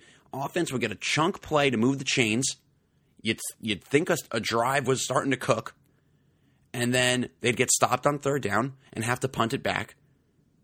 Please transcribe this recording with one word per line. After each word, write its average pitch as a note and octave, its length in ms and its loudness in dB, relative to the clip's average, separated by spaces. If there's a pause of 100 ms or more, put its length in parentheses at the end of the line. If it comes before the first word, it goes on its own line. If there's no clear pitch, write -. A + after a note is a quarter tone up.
(340)
Offense D3+ 360 -4
would B2+ 120 -2
get G#2+ 100 -2
a - 80 -10
chunk E3 400 0
play C#3+ 300 2
to A2+ 80 0
move C3+ 200 2
the C#3 60 -8
chains. A#2 520 0 (680)
You'd, A2 180 -2 (180)
you'd G#2 240 -6
think D#3+ 280 0
a, D#3+ 80 2 (140)
a A#2 80 -2
drive A#2+ 460 0
was B2+ 160 0
starting C#3 280 -2
to B2+ 80 0
cook, - 360 -2 (1000)
and A#2+ 180 0
then B2+ 380 2 (100)
they'd A#2 160 2
get B2 140 2
stopped A#2+ 360 2
on D3 120 2
third C#3 240 -2
down A2 320 0 (180)
and A2 100 -6
have A#2+ 180 -2
to C3 80 -2
punt A#2+ 260 -2
it F2 80 -6
back. G2 320 -2 (680)